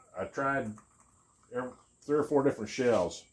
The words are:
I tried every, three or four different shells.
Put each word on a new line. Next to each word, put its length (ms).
I 60
tried 480
every, 160
three 160
or 60
four 180
different 280
shells. 520